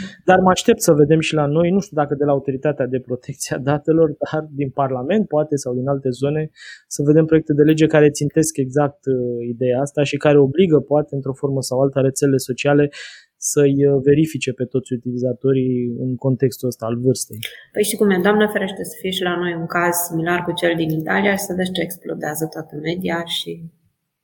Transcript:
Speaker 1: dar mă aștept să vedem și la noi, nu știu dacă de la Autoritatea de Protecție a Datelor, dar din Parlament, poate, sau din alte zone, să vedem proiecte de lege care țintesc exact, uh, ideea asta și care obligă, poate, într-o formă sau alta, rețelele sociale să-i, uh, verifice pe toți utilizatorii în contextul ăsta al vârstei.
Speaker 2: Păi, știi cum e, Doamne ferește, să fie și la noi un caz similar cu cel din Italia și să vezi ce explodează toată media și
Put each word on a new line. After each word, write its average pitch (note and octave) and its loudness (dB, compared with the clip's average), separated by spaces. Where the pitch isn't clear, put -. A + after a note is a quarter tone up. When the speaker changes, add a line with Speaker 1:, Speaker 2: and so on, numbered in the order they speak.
Speaker 1:
dar F#3 6
mă F#3 6
aștept A3+ 2
să E3+ 4
vedem D3+ 6
și D#3 -2
la D3+ 0
noi, E3+ 2
nu G3 2
știu D3+ -8
dacă D3 0
de C#3+ -2
la D3 2
Autoritatea C3+ -2
de B2+ -4
Protecție - -8
a - -6
Datelor, D3 2
dar D#3 -4
din C#3 -4
Parlament, C#3 -2
poate, D3+ 0
sau B2+ -6
din B2+ -4
alte C#3 -2
zone, C#3+ -4
să - -6
vedem D3+ 6
proiecte D#3 2
de D3 4
lege D#3 4
care D3+ 6
țintesc D3+ -2
exact, C3+ -2
uh, B2 -2
ideea B2 0
asta C#3+ -2
și C#3+ -2
care D3 4
obligă, D3 4
poate, D3 0
într-o C3+ -6
formă C3+ -4
sau B2+ -2
alta, C#3 2
rețelele C3+ 2
sociale C#3+ 2
să-i, C#3+ 2
uh, C#3 4
verifice C#3+ 2
pe B2 -6
toți B2+ -4
utilizatorii B2 -2
în C3 -4
contextul C3 0
ăsta A2+ -8
al A#2 -2
vârstei. B2 -2
Speaker 2:
Păi, G#3 -2
știi G#3+ -4
cum G#3 2
e, F#3 2
Doamne G#3+ 4
ferește, F#3+ -4
să - -12
fie F#3 -6
și F#3 -4
la F3 -2
noi F3 -4
un E3+ -6
caz F3 0
similar E3+ -2
cu E3+ -4
cel E3+ -2
din E3 -2
Italia F#3+ -2
și F#3+ -8
să - -8
vezi F#3 -2
ce E3+ -4
explodează D#3+ -6
toată D#3 -12
media E3+ -6
și E3+ -10